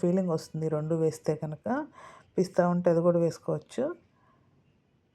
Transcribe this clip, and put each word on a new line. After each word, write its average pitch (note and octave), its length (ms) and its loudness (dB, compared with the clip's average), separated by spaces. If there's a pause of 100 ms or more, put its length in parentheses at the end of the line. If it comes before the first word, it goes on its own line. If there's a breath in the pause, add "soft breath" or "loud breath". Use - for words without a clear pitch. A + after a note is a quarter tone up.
ఫీలింగ్ F3+ 360 0
వస్తుంది D#3+ 280 -8 (120)
రెండు D#3 160 -2 (100)
వేస్తే D#3 280 -2 (120)
కనుక. D3+ 240 -10 (680 loud breath)
పిస్తా F#3 260 2 (120)
ఉంటే F3 180 2
అది E3+ 140 4
కూడా E3+ 180 4
వేసుకోవచ్చు. D#3+ 600 -4 (1300 soft breath)